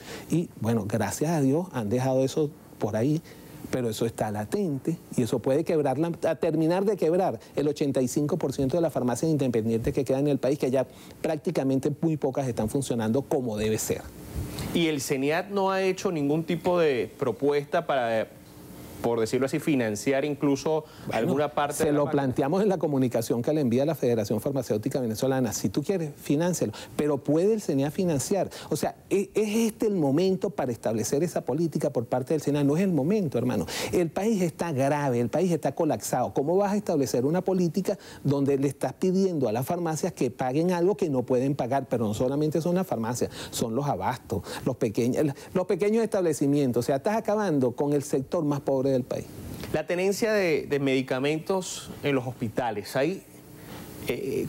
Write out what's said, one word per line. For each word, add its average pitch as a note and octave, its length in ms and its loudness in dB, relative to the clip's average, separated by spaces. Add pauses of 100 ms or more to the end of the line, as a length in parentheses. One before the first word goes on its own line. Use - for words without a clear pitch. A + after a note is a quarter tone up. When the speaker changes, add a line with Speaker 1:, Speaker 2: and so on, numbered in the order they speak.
(300)
Speaker 1:
Y, E3+ 200 0 (100)
bueno, A2+ 260 2
gracias G#2+ 440 0
a E3 100 2
Dios C#3+ 320 2
han A2+ 160 -4
dejado C3 360 2
eso D3 260 0 (280)
por A2 180 -2
ahí, D3 260 2 (480)
pero B2+ 180 0
eso A2 160 -2
está A2+ 260 -2
latente C#3+ 680 -2 (180)
y C3 60 2
eso A#2+ 160 0
puede C#3 260 2
quebrar, C#3+ 340 0
la, E3+ 140 0 (160)
a D#3+ 60 2
terminar E3 500 2
de G3+ 120 2
quebrar E3 440 2 (160)
el C#3+ 120 2
ochenta C#3+ 340 0
y B2+ 60 2
cinco D3 280 0
por C#3 160 -2
ciento C3+ 240 0
de E3+ 60 2
las D#3+ 100 0
farmacias B2 380 0
independientes A#2+ 640 2
que C#3+ 100 0
quedan C3+ 180 2
en D3 60 2
el C#3 100 2
país, C#3 200 0
que C3+ 120 0
ya B2+ 160 2 (360)
prácticamente D3+ 680 0 (120)
muy D#3+ 160 2
pocas C#3 300 -2
están A2 200 -2
funcionando B2+ 540 0
como B2+ 340 -2
debe A2 220 0
ser. - 240 -4 (720)
Speaker 2:
¿Y E3+ 120 2
el D3+ 160 0
ceniat D3+ 480 0
no G3 200 2
ha F#3+ 120 2
hecho F#3+ 280 0
ningún D#3 340 0
tipo F3 340 0
de C3+ 400 2
propuesta C#3+ 680 0
para, A#2 400 2 (760)
por A#2 180 2
decirlo B2 260 2
así, D3+ 120 0
financiar C3+ 680 2
incluso D3 600 2 (220)
Speaker 1:
Bueno, - 120 -2
Speaker 2:
alguna C3 340 2
parte C#3+ 260 0
Speaker 1:
se D#3+ 80 2
Speaker 2:
de D3+ 60 4
la D3 60 4
Speaker 1:
lo D3 60 4
Speaker 2:
máquina? C#3+ 180 2
Speaker 1:
planteamos C#3 400 2
en A3 60 4
la F#3+ 100 2
comunicación C3 640 0
que D3+ 100 0
le D#3 80 2
envía B2+ 240 2
la D3+ 120 0
Federación A2 440 2
Farmacéutica C3+ 600 -2
Venezolana. B2+ 520 0
"Si - 160 -2
tú D3 140 0
quieres, E3 340 -2
fináncialo", D3+ 560 0 (240)
pero D3 220 2
¿puede E3+ 340 2
el A3 80 0
cena C#3+ 300 0
financiar? F3+ 580 0 (220)
O D3+ 60 0
sea, - 180 -2 (160)
¿e-, G3 240 0
es G#3 220 2
este A3+ 320 2
el G3+ 80 0
momento F3+ 540 2
para C3 200 -2
establecer A#2 540 0
esa E3+ 160 -2
política D#3 500 0
por B2 140 -2
parte B2+ 280 -2
del D#3 80 0
cena? D3 220 0
No C#3 140 4
es F#3+ 80 2
el F#3+ 80 2
momento, E3+ 460 2
hermano. A#2+ 280 0 (240)
El F3+ 180 2
país G3 320 0
está F3 300 -2
grave, C#3 480 2
el A#2+ 120 0
país E3+ 200 2
está D3 240 0
colapsado. B2 580 0
¿Cómo D#3 240 0
vas G3+ 160 2
a G#3 40 0
establecer C#3 500 0
una E3+ 160 2
política F#3+ 560 0 (240)
donde C#3+ 340 2
le C3+ 120 2
estás C3+ 240 -4
pidiendo F3+ 560 2
a G#2 40 0
las B2 140 -2
farmacias F3 460 -2
que C3 180 -2
paguen C#3+ 400 0
algo F3+ 260 2
que E3+ 140 0
no B2+ 140 0
pueden B2+ 320 2
pagar? C3+ 340 -2
Pero A#2 160 0
no G2+ 80 0
solamente D3 460 0
son F3 160 0
las F#3 100 0
farmacias, A2+ 460 -2 (180)
son A2+ 240 -4
los C#3+ 120 -2
abastos, G#2 560 -4 (220)
los - 120 0
pequeños, B2+ 580 0 (200)
los F#3 120 0
pequeños G#3 380 2
establecimientos. D3 800 2
O - 20 -4
sea, C#3 100 2
estás G#3 200 0
acabando F#3 560 2
con D3 220 0
el C#3 100 0
sector D#3 400 -2
más C#3+ 160 0
pobre C3+ 320 0
del B2 120 2
país. - 200 -6 (480)
Speaker 2:
La D#3 140 -2
tenencia F#3+ 480 0
de, F3 340 2
de C#3+ 100 2
medicamentos C#3 1120 0 (140)
en C#3+ 120 0
los B2 120 0
hospitales, A#2 680 -4
¿hay, D#3+ 280 0 (840)
eh, - 420 -4